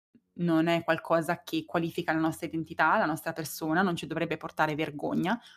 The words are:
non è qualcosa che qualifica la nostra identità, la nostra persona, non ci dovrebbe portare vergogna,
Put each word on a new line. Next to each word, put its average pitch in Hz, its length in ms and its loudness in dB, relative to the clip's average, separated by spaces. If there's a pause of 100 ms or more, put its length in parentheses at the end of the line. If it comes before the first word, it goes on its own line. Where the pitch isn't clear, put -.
(340)
non 165 340 2
è 170 160 2
qualcosa 165 580 0
che 160 240 -4
qualifica 170 480 -2
la 160 60 2
nostra 160 260 0
identità, 160 520 0
la 214 80 2
nostra 160 260 -2
persona, 160 500 -2
non 185 140 2
ci 170 100 -6
dovrebbe 160 320 -2
portare 156 380 0
vergogna, 160 640 -2 (140)